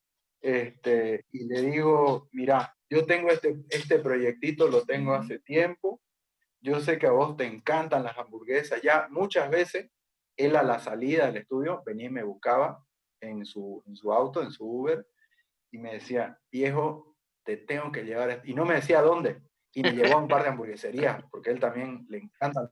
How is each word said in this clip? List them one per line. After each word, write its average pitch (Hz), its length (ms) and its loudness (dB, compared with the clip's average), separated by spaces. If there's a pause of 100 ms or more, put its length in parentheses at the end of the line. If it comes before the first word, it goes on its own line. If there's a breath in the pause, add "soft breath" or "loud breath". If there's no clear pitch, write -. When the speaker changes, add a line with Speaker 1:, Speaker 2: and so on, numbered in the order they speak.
(400)
Speaker 1:
Este, 117 920 0
y 123 160 -10
le 123 160 -2
digo, 147 720 2
"Mirá, 127 440 0 (140)
yo 156 160 2
tengo 175 240 2
este, 151 380 0
este 151 320 2
proyectito, 143 680 0
lo 120 160 4
tengo 139 280 -2
Speaker 2:
Ujú. - 20 4
Speaker 1:
hace 120 260 -4
tiempo, 175 600 -2 (600)
yo 143 200 0
sé 156 180 0
que 156 100 4
a 127 40 6
vos 147 240 4
te 131 100 -2
encantan 147 580 -2
las 117 140 -8
hamburguesas". 120 640 -4
Ya 151 280 2
muchas 165 400 0
veces, 175 400 0 (460)
él 147 200 2
a 143 80 6
la 120 160 2
salida 131 460 0
del 113 120 -4
estudio 135 480 -4
venía 110 220 -8
y - 20 -10
me 127 140 -6
buscaba 123 600 -2 (340)
en 107 260 -10
su, 101 400 -12
en 104 100 -20
su 107 160 -2
auto, 135 300 0
en 107 100 -8
su 110 140 -14
Uber, 131 400 -4 (640)
y 117 60 -16
me 113 160 -12
decía, 117 440 -4 (140)
"Viejo, 143 640 -2 (280)
te 107 140 -6
tengo 147 340 -8
que 113 120 -8
llevar 117 260 -2
a-", 123 140 -8
y 135 100 -8
no 151 120 0
me 170 100 2
decía 151 260 4
dónde, 156 400 2 (320)
y 135 100 -2
me - 100 4
llevó 131 220 6
a 151 60 4
un 147 60 -6
par 143 160 4
de 139 60 2
hamburgueserías, 117 760 -4
Speaker 2:
<laughs> - 80 -20
Speaker 1:
porque 107 180 -6
a 123 40 0
él 127 60 -6
también 123 500 -4
le 107 80 -10
encantan. 127 540 -6